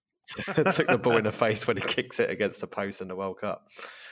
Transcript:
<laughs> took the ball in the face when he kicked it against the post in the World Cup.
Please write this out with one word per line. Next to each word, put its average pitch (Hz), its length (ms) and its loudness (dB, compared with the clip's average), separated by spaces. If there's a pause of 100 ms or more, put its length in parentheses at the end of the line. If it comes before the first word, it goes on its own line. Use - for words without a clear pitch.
(240)
<laughs> 160 480 0
took 165 140 4
the 123 120 4
ball 117 180 4
in 110 80 4
the 104 80 2
face 110 340 2
when 117 100 2
he - 60 -4
kicked - 380 -2
it - 100 4
against 98 300 -2
the 92 60 -6
post 101 340 -6
in 92 80 -8
the 92 80 -8
World 95 220 -4
Cup. - 300 -6 (440)